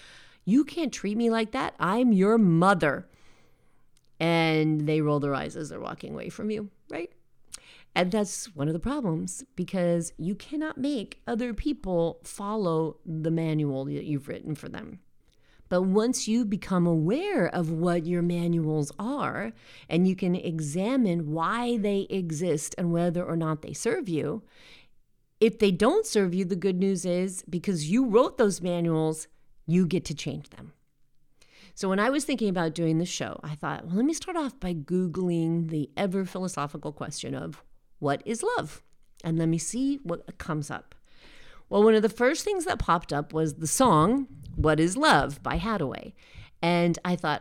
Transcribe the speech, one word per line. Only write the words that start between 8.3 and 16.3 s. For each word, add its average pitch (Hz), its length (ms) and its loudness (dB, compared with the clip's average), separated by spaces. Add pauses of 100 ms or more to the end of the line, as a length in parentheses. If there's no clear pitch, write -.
one 139 100 -2
of 160 80 -2
the 170 60 -4
problems, 190 640 -4 (100)
because 175 600 0
you 180 180 -4
cannot 311 420 -6
make 254 520 -6
other 240 260 -4
people 180 680 -2
follow 180 720 -2 (100)
the 160 240 -4
manual 156 540 0
that 143 200 -6
you've 143 220 -4
written - 300 -8
for - 120 -14
them. - 300 -12 (720)
But 180 120 2
once 214 440 2
you 233 160 2